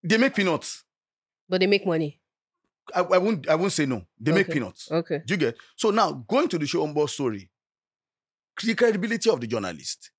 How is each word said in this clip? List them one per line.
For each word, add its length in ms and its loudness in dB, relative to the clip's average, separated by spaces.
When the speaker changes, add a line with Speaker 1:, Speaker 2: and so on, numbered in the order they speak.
Speaker 1:
They 140 0
make 160 2
peanuts. 500 -2
Speaker 2:
But 100 0
they 80 4
make 180 2
money. 340 -2
Speaker 1:
I, 60 2
I 160 2
won't, 320 0
I 60 6
won't 180 0
say 120 0
no. 200 -4
They 120 0
make 160 4
Speaker 2:
Okay. 60 -8
Speaker 1:
peanuts. 380 -6
Speaker 2:
Okay. 340 -2
Speaker 1:
Do 80 -2
you 40 0
get? 200 0
So 160 0
now, 200 2
going 380 0
to 80 -2
the 80 -2
Shoyombo 440 -2
story, 400 -4
the 120 0
credibility 540 2
of 120 2
the 60 -6
journalist. 720 -6